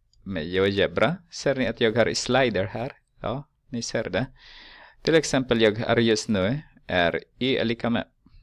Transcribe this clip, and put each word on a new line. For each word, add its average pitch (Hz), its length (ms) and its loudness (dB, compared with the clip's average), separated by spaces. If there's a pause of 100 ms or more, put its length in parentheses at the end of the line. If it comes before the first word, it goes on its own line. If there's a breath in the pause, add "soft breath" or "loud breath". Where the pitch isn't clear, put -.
(280)
med 87 180 -6
GeoGebra. 95 720 2 (120)
Ser - 260 -2
ni 127 120 -2
att 113 140 -4
jag 113 140 2
har 107 180 2
slider 120 520 0
här? 113 320 -10 (240)
Ja, 135 280 -8 (200)
ni 120 120 -8
ser 113 280 -6
det. 92 160 -2 (760 loud breath)
Till 156 140 2
exempel, 131 460 2
jag 107 160 6
har 117 200 0
just 113 320 2
nu 110 320 0 (260)
är 87 360 0 (160)
Y 127 160 0
är 98 100 0
lika 117 240 -4
med, 117 180 -2 (360)